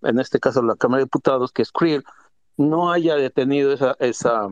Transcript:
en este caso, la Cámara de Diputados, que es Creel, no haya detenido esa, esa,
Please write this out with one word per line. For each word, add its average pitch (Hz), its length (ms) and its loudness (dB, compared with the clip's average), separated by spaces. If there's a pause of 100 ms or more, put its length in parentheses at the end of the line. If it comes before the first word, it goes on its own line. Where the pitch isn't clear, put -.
en 120 160 0
este - 220 -2
caso, 131 200 0
la 113 140 0
Cámara 127 240 0
de 135 60 0
Diputados, 131 480 -2
que 120 100 -2
es - 80 -6
Creel, 156 320 -2 (540)
no 160 340 0
haya 170 240 2
detenido 139 580 0
esa, 135 280 0
esa, 117 520 -2